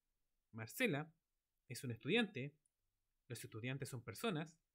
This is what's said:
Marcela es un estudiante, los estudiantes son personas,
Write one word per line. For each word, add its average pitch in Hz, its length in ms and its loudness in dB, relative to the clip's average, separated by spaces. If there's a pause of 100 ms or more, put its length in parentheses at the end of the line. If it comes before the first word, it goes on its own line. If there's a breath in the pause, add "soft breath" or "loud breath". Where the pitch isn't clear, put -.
(520)
Marcela 147 600 0 (560)
es - 160 -8
un 123 60 0
estudiante, 147 640 2 (720)
los 120 140 -6
estudiantes 123 460 -4
son 120 140 -6
personas, 156 540 0 (180)